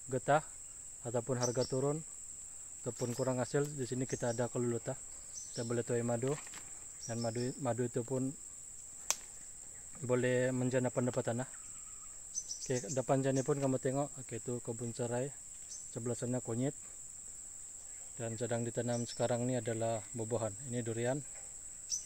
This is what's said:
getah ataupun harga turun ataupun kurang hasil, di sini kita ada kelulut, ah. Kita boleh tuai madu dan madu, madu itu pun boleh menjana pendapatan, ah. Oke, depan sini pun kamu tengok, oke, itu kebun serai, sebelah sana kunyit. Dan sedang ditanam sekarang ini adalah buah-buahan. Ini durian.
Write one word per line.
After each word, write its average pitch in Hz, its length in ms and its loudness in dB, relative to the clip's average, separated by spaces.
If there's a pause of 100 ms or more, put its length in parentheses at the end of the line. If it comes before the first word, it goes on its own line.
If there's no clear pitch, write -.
getah 139 400 4 (560)
ataupun 120 400 0
harga 123 240 4
turun 143 320 2 (880)
ataupun 120 320 0
kurang 127 240 4
hasil, 143 240 4 (100)
di 131 80 0
sini 127 220 0
kita 127 240 0
ada 120 160 2
kelulut, 120 420 2
ah. 127 80 0 (560)
Kita 120 160 -2
boleh 117 160 2
tuai 120 160 4
madu 120 320 4 (720)
dan 117 160 -2
madu, 120 400 2
madu 123 240 4
itu 123 160 0
pun 131 320 0 (1700)
boleh 127 480 6
menjana 127 400 4
pendapatan, 123 560 2
ah. - 60 -10 (1120)
Oke, 127 160 2 (160)
depan 135 240 6
sini 131 240 4
pun 143 160 4
kamu 131 160 4
tengok, 139 400 2
oke, 131 160 -10
itu 120 320 -2
kebun 117 320 -2
serai, 123 320 2 (640)
sebelah 120 240 0
sana 123 240 2
kunyit. 123 320 2 (1400)
Dan 113 240 -2
sedang 117 240 2
ditanam 120 400 0
sekarang 120 400 2
ini 123 160 2
adalah 113 400 2 (160)
buah-buahan. 113 560 0
Ini 120 80 2
durian. 120 400 2 (840)